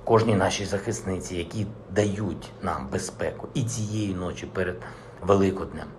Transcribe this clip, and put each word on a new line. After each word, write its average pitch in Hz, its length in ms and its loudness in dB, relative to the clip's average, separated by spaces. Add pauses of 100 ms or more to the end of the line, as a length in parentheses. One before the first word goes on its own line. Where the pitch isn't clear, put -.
кожній 110 320 6
нашій 95 300 4
захисниці, 95 680 -2
які 98 320 -4 (220)
дають 104 640 0 (100)
нам 76 300 -4
безпеку - 640 -4
і - 100 0
цієї 107 500 -2
ночі 90 320 -4
перед 90 300 -2 (460)
Великоднем 92 640 4 (120)